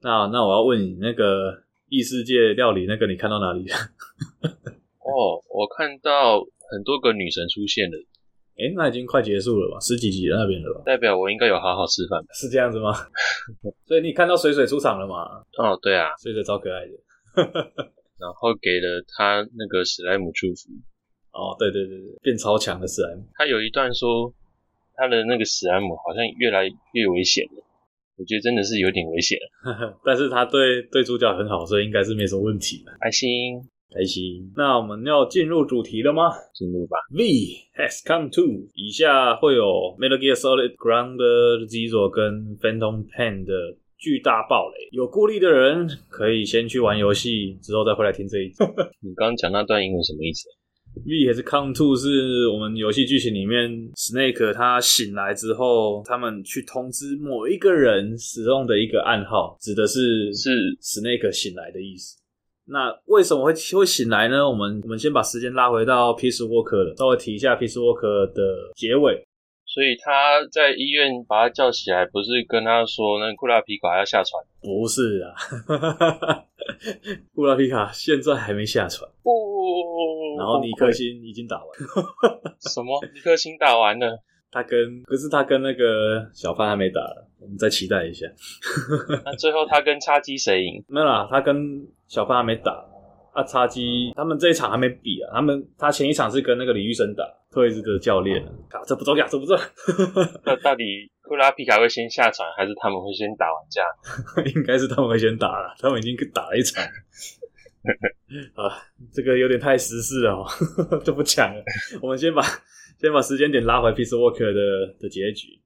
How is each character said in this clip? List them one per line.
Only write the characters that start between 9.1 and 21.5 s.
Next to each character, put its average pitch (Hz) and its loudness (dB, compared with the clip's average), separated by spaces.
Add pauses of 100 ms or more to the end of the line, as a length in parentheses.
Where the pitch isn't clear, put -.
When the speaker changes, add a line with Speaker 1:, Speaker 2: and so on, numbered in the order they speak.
Speaker 1:
结 104 0
束 110 0
了 - 0
吧？ - -14
十 - -2
几 113 -2
集 92 -2
那 104 2
边 92 -2
了 78 -6
吧？ - -12
Speaker 2:
代 131 2
表 110 2
我 95 0
应 107 -4
该 117 2
有 101 4
好 90 0
好 95 -2
吃 90 -2
饭。 85 -2 (120)
Speaker 1:
是 - -8
这 127 2
样 123 2
子 110 -6
吗？ 107 -2 (480)
<laughs> - -16
所 160 4
以 156 4
你 165 -4
看 175 2
到 180 2
水 160 4
水 135 4
出 139 0
场 117 0
了 98 -8
吗？ 92 -10 (420)
Speaker 2:
哦， 104 0
对 98 2
啊。 82 2 (120)
Speaker 1:
水 117 -8
水 107 -4
超 101 -2
可 98 -8
爱 90 -10
的。 90 -16 (440)
<laughs> - -4 (300)
Speaker 2:
然 87 -10
后 117 0
给 90 0
了 87 -4 (140)
他 104 0
那 110 -8
个 92 0
史 - -6
莱 90 0
姆 92 -4
祝 - -4
福。 - -16 (600)
Speaker 1:
哦， 95 -10